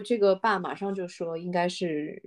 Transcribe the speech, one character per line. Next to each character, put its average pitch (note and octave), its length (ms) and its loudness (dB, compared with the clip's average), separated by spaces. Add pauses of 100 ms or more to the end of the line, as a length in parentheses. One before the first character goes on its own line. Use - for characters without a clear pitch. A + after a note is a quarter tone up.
这 A#3+ 140 2
个 G3 160 6
爸 G3 240 2
马 D3+ 160 -4
上 G3 200 -4
就 F#3 140 -6
说 E3 300 -6
应 F3+ 120 -6
该 F3+ 180 2
是 D#3+ 580 -4